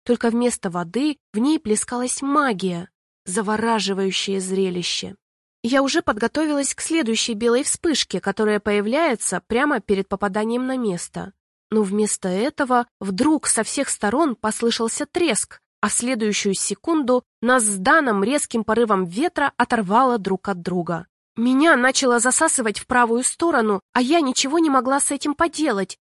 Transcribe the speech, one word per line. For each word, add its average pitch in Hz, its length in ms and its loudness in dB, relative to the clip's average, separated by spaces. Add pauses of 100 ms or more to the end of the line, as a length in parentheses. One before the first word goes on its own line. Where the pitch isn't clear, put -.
Только 233 260 0
вместо 233 380 0
воды 180 480 -2 (160)
в 208 60 -2
ней 302 200 2
плескалась 240 640 -4
магия. 214 680 -2 (360)
Завораживающее 196 1120 -2
зрелище. 185 760 -4 (460)
Я 269 220 2
уже 277 180 0
подготовилась 277 720 -2
к - 60 -12
следующей 240 540 -2
белой 233 300 2
вспышке, - 580 -2
которая 208 380 0
появляется 214 880 -2
прямо 262 360 0
перед 196 260 0
попаданием 214 580 -2
на 262 120 -4
место. 196 560 -6 (360)
Но 214 140 2
вместо 202 460 -2
этого 240 580 0 (120)
вдруг 226 460 0
со - 180 0
всех - 260 -4
сторон 240 460 0
послышался 226 680 -2
треск, - 540 -2 (220)
а 208 80 0
в - 40 -2
следующую 214 640 0
секунду 254 680 0 (180)
нас 247 220 4
с 202 140 -2
Даном 240 460 4
резким 240 400 -2
порывом 214 420 2
ветра 277 520 -2
оторвало 240 600 0
друг 190 300 -4
от 185 140 -4
друга. 175 460 -6 (280)
Меня 262 400 4
начало 247 440 2
засасывать 247 600 0
в - 80 -16
правую 240 360 2
сторону, 226 580 0 (120)
а 247 80 2
я 285 200 4
ничего 277 380 0
не 320 100 4
могла 262 300 2
с 277 120 -2
этим 285 240 -4
поделать, 277 600 -2 (160)